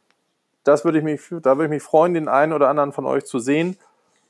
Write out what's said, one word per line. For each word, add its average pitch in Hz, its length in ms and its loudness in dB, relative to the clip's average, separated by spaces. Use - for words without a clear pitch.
Das 147 200 4
würde 160 140 0
ich 151 60 -2
mich, 151 160 -4
da 160 260 0
würde 156 80 0
ich 151 60 -2
mich 147 120 -6
freuen, 170 320 2
den 156 140 -4
einen 143 240 2
oder 143 160 2
anderen 143 240 -2
von 135 140 -8
euch 135 180 -2
zu - 140 -8
sehen. 151 380 -2